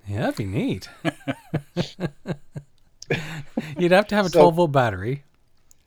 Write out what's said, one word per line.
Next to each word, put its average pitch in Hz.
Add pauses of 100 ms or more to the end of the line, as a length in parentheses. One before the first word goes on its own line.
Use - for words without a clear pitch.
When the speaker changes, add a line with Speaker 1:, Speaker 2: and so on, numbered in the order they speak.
Speaker 1:
yeah, 101
that'd 240
be 113
neat. 113 (160)
<laughs> - (1700)
You'd 175
have 196
to 208
have 202
a -
Speaker 2:
So 165
Speaker 1:
twelve 160
volt 170
battery, 120 (640)